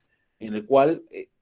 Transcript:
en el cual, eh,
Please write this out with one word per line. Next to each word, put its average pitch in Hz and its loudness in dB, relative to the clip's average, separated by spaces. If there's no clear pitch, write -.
en 107 -12
el 107 -6
cual, 139 2
eh, 92 -14